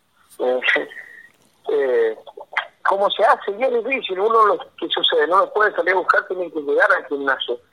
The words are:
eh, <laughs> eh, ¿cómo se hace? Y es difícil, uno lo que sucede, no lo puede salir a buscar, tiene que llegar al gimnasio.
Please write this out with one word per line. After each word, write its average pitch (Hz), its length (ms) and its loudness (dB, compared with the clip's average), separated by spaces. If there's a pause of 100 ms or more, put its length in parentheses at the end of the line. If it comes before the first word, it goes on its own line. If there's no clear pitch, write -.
(380)
eh, 127 220 0 (160)
<laughs> - 1000 -10
eh, 123 440 2 (680)
¿cómo 196 220 2
se 196 160 2
hace? 277 320 2
Y 233 60 -2
es 240 200 0
difícil, 208 360 -4
uno 220 260 4
lo 196 140 2
que - 300 -10
sucede, - 360 0
no 170 120 2
lo 185 160 2
puede 208 220 2
salir 175 180 0
a 190 40 2
buscar, 202 300 0
tiene 180 240 -6
que 151 100 -6
llegar 151 300 2
al 170 160 0
gimnasio. 135 500 -4 (160)